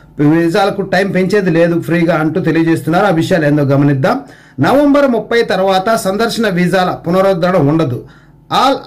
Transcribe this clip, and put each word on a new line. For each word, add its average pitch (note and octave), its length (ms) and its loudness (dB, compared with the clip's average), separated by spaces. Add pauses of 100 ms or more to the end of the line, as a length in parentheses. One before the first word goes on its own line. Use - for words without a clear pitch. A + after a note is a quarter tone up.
(180)
వీసాలకు E3+ 640 0
టైం F#3+ 280 -2
పెంచేది F#3 400 0
లేదు E3 300 2
ఫ్రీగా E3 340 0
అంటూ D#3+ 260 -2
తెలియజేస్తున్నారు. E3 680 0
ఆ G3 40 2
విషయాలు E3 360 0
ఏందో D3 160 2
గమనిద్దాం. C#3+ 580 0 (400)
నవంబర్ C#4 460 2
ముప్పై A#3 360 0
తర్వాత F#3+ 540 0
సందర్శన A3 520 -2
వీసాల F3+ 420 0
పునరుద్ధరణ F3+ 680 0
ఉండదు. C#3+ 480 0 (480)
ఆల్ B3 240 0 (100)